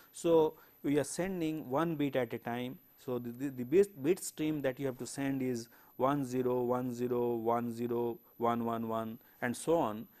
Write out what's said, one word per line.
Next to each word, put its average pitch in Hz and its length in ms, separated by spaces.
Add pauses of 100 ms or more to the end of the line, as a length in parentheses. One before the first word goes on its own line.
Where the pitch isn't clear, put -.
(100)
So, 160 420 (300)
we 147 160
are 135 40
sending 160 680
one 160 260
bit 143 200
at 123 180
a 117 40
time. 123 400 (260)
So, 123 160
the, 120 120
the, 131 180
the 123 140
bit, 160 400
bit 185 200
stream 156 380
that 131 180
you 139 60
have 127 120
to 127 80
send 139 360
is 120 260 (300)
one 139 280
zero, 123 360
one 123 320
zero, 120 420
one 117 360
zero, 117 460 (200)
one 117 280
one 113 220
one, 113 300 (240)
and 120 140
so 165 220
on, 113 300 (140)